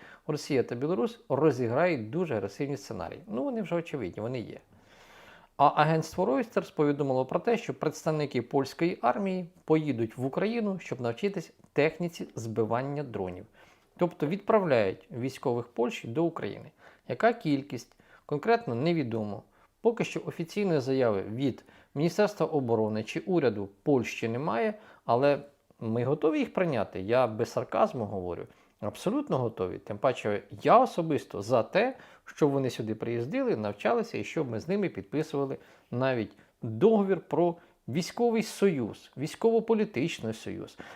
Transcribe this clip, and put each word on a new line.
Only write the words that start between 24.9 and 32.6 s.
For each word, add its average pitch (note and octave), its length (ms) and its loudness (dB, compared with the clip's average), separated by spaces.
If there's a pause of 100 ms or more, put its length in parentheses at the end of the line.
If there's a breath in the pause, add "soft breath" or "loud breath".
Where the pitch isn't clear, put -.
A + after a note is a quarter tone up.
але C3+ 340 4 (420)
ми A#2 240 -2
готові D4+ 340 2
їх C4+ 160 -2
прийняти. C3 460 0
Я A#2 260 4
без A2 260 -4
сарказму B2+ 520 0
говорю. F#2+ 420 -6 (340 soft breath)
Абсолютно F#3+ 580 -2
готові. G2 400 -2
Тим G2+ 200 -10
паче A2 440 0 (200)
я F3+ 160 8
особисто E3 640 0
за A2+ 200 2
те, A#3 340 0 (280 loud breath)
щоб - 260 2
вони C3+ 200 0